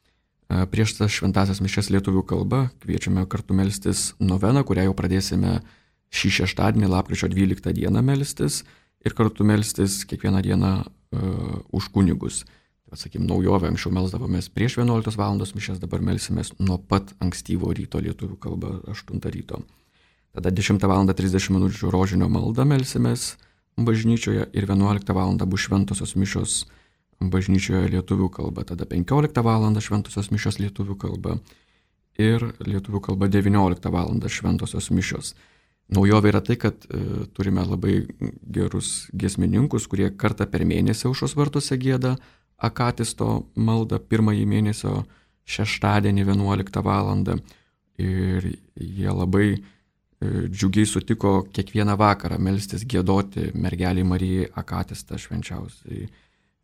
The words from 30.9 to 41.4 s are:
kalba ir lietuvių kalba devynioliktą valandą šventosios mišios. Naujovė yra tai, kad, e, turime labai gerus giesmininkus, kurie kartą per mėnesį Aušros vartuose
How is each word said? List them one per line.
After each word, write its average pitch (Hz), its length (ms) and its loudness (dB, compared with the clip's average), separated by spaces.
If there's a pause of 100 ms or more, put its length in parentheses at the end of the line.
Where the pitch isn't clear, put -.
kalba 90 400 -6 (800)
ir 113 260 4 (160)
lietuvių 101 400 -4
kalba 98 280 0
devynioliktą 98 640 4
valandą 87 360 0
šventosios - 600 -2
mišios. - 440 -2 (580)
Naujovė 101 400 6
yra 101 120 4
tai, 120 120 0
kad, - 320 -4
e, - 380 -6 (100)
turime 98 300 0
labai 95 400 0 (480)
gerus - 580 -4
giesmininkus, 101 760 0
kurie 98 220 0
kartą 104 380 -2
per 87 160 -2
mėnesį 95 460 2
Aušros 135 260 -4
vartuose 143 400 0